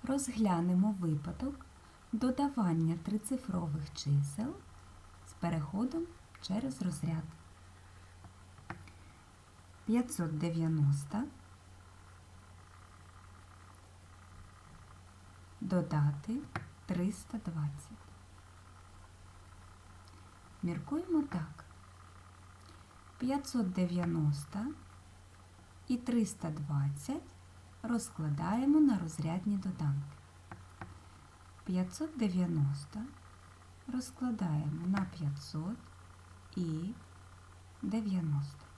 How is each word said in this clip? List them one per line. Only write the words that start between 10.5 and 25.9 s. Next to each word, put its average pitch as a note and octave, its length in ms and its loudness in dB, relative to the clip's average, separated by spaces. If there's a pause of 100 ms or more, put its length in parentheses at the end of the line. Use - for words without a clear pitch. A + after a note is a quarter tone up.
додати E3 760 2 (480)
триста F#3 600 -2
двадцять. D3 520 -4 (2750)
Міркуємо D4+ 580 0
так. - 440 -4 (1500)
П'ятсот B3+ 540 0
дев'яносто E3+ 880 2 (1300)
і B3 100 2